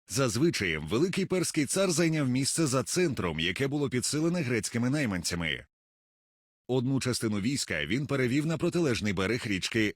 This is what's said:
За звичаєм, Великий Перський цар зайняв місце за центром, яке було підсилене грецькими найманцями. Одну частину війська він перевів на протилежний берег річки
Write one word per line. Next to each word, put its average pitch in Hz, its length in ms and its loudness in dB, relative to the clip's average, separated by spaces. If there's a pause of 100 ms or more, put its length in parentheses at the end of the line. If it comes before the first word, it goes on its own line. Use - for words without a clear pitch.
За 123 200 0
звичаєм, 95 600 0
Великий 165 380 0
Перський 160 400 0
цар 190 260 0
зайняв 156 360 2
місце 135 380 0
за 127 160 2
центром, 104 580 0
яке 92 280 0
було 143 220 0
підсилене 156 520 0
грецькими 120 480 0
найманцями. 87 760 -2 (1000)
Одну 131 340 2
частину 110 400 0
війська 95 460 -2
він 123 200 -2
перевів 135 400 0
на 160 120 -2
протилежний 135 540 0
берег 95 340 0
річки 104 500 0